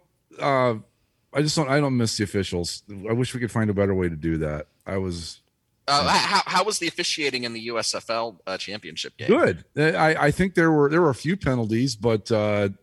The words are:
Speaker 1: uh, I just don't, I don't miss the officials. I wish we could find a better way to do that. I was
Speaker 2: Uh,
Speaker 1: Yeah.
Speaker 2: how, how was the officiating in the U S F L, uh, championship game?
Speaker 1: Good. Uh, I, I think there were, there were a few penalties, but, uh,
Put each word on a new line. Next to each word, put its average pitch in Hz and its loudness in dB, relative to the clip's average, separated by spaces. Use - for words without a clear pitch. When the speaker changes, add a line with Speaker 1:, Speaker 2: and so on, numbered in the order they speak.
Speaker 1:
uh, 127 2
I 139 2
just 151 0
don't, 151 0
I 143 4
don't 135 2
miss 113 0
the 107 0
officials. 92 -4
I 113 0
wish 120 0
we 127 -8
could 117 -4
find 110 2
a 101 0
better 98 2
way 90 2
to 82 -4
do 80 -2
that. 76 -4
I 95 -6
was 85 -6
Speaker 2:
Uh, 143 2
Speaker 1:
Yeah. 170 2
Speaker 2:
how, 180 2
how 185 2
was 208 -2
the 170 -4
officiating 143 -2
in 117 -6
the 113 -10
U 117 -4
S - -2
F - -8
L, 113 -4
uh, 95 -4
championship 90 -12
game? - -6
Speaker 1:
Good. 233 2
Uh, 156 2
I, 156 2
I 151 4
think 185 0
there 165 4
were, 147 4
there 165 2
were 160 4
a 123 0
few 160 -4
penalties, 120 0
but, 110 0
uh, 104 2